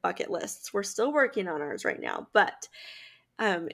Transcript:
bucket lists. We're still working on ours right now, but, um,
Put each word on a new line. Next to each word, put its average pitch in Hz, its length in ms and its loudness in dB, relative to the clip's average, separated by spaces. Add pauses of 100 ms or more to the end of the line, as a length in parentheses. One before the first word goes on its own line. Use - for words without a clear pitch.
bucket - 280 0
lists. - 420 -4
We're 202 120 2
still 233 280 2
working 269 360 0
on 151 120 -2
ours 143 240 -4
right - 160 0
now, - 320 -6
but, - 360 4 (720)
um, 180 340 2